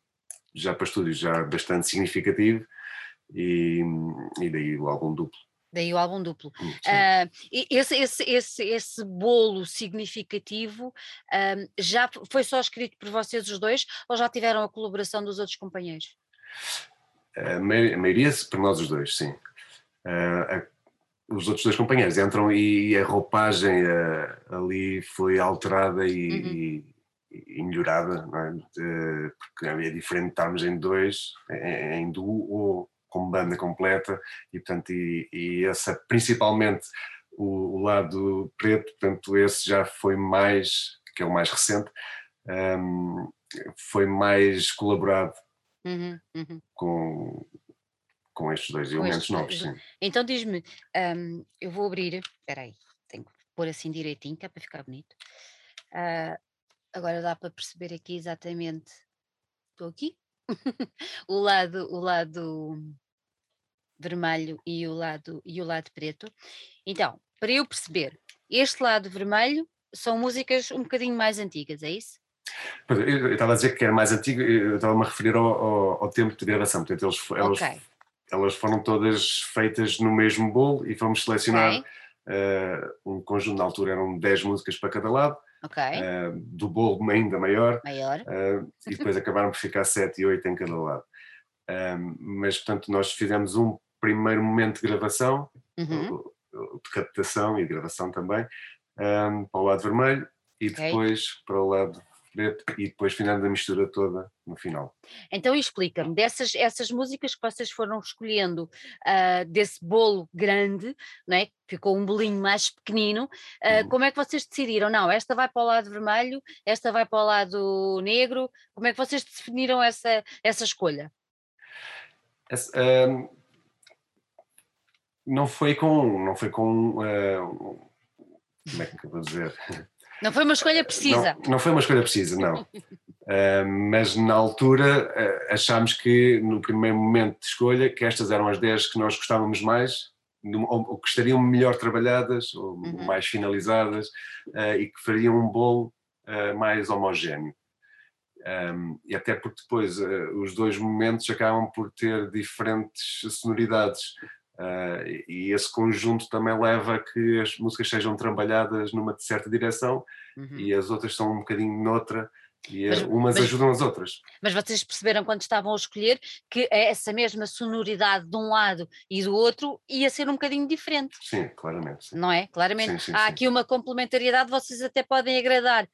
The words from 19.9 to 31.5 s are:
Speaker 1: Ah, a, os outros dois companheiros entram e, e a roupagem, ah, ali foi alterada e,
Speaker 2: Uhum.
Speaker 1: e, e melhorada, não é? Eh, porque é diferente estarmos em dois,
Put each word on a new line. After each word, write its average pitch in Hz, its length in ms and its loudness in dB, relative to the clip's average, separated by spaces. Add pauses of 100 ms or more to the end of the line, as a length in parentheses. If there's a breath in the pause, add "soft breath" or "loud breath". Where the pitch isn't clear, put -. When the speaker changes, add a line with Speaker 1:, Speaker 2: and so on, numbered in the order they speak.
Speaker 1:
Ah, 87 540 -2
a, - 80 -8 (640)
os 98 200 -4
outros 98 160 -2
dois 113 120 4
companheiros 117 420 4
entram 104 340 4
e, 104 380 4
e 101 80 6
a 95 60 4
roupagem, 98 800 2
ah, 82 520 0 (120)
ali 92 520 -4
foi 92 360 2
alterada 95 680 2
e, 87 240 0
Speaker 2:
Uhum. 90 220 -4
Speaker 1:
e, 80 320 -6 (720)
e - 40 -6
melhorada, 85 640 -2
não 80 120 -8
é? 80 180 -6 (220)
Eh, 80 600 -4
porque - 280 -12
é 80 240 -4
diferente 87 400 -4
estarmos 87 340 -2
em 87 140 -2
dois, 95 540 -2 (180)